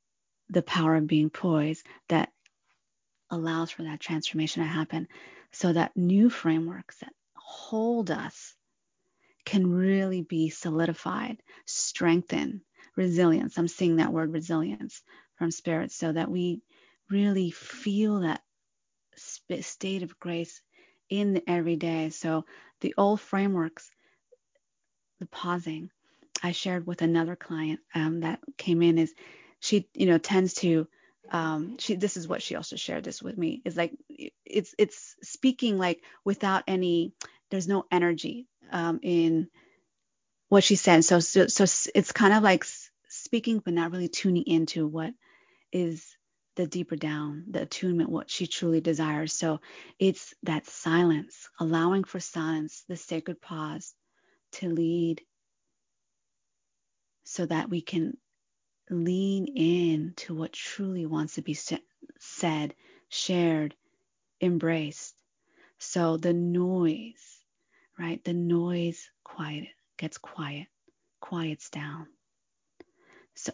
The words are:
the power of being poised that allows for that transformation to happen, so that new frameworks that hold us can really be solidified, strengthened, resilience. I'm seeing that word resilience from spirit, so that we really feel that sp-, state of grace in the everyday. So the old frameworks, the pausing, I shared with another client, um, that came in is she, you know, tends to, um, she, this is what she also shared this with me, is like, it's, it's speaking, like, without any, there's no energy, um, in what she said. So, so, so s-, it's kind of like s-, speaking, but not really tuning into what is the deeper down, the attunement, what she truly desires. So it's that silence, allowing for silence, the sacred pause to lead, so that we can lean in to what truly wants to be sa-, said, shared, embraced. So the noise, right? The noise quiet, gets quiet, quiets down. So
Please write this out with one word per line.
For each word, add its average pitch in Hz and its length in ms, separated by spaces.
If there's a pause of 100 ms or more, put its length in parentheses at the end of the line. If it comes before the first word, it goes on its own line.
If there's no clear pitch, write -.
(500)
the 180 120
power 160 340
of 151 120
being 156 220
poised 156 560 (240)
that - 220 (1000)
allows 165 420
for 165 120
that 151 160
transformation 160 640
to 156 40
happen, 165 400 (440)
so 175 220
that 175 240
new 196 320
frameworks 165 680
that - 140 (220)
hold 220 760
us - 420 (920)
can 185 240
really 190 520
be 160 280
solidified, 165 880 (280)
strengthened, - 960 (340)
resilience. 175 600
I'm 170 100
seeing 170 300
that 160 140
word 160 220
resilience 165 680 (360)
from 165 140
spirit, 165 400
so 165 200
that 160 180
we 175 320 (480)
really 196 420
feel 208 720
that 160 200 (760)
sp-, - 460
state 190 420
of 170 160
grace 170 420 (480)
in 202 240
the 175 160
everyday. 165 600
So 160 360 (360)
the - 160
old 202 240
frameworks, 190 680 (1300)
the 175 80
pausing, 175 600 (540)
I 175 80
shared 180 340
with 175 160
another 170 340
client, 156 440 (160)
um, 160 260
that 165 180 (180)
came 170 240
in 170 160
is 160 160 (460)
she, - 340
you 185 140
know, 170 100
tends 185 380
to, 160 320 (440)
um, 160 480
she, 208 160
this 190 220
is 165 100
what - 140
she - 140
also - 200
shared - 280
this - 180
with 208 160
me, 175 260
is 175 140
like, 170 160 (520)
it's, - 320
it's - 460
speaking, 247 540
like, 180 240 (240)
without 196 420
any, 180 460 (360)
there's 185 180
no 196 240
energy, 175 560 (240)
um, 170 300
in 165 480 (1000)
what 202 140
she 202 120
said. 320 300
So, 175 140
so, 175 280
so - 160
s-, - 300
it's - 180
kind 202 220
of 214 100
like 185 200
s-, - 260 (200)
speaking, 226 500
but 175 140
not 170 180
really 175 180
tuning 175 360
into 165 420
what 160 260 (580)
is 165 440 (400)
the 175 120
deeper 175 280
down, 151 540
the - 120
attunement, 175 480
what - 200
she - 180
truly 165 340
desires. 156 520
So 160 260 (400)
it's 190 340 (100)
that 156 240
silence, 165 800 (100)
allowing 170 440
for 185 160
silence, 156 680
the 180 80
sacred 160 460
pause 156 520 (600)
to 180 160
lead, 165 520 (2000)
so - 200
that 160 240
we 175 120
can - 360 (720)
lean 185 580
in 170 680
to - 180
what 160 200
truly 185 520
wants 156 300
to 156 60
be 151 120
sa-, - 240 (420)
said, 156 540 (360)
shared, 165 640 (640)
embraced. 160 720 (680)
So 165 380
the 175 160
noise, 175 1080 (600)
right? 170 240
The 175 100
noise 170 760 (140)
quiet, 151 440 (300)
gets 156 200
quiet, 147 500 (520)
quiets 160 500
down. 147 380 (1300)
So - 180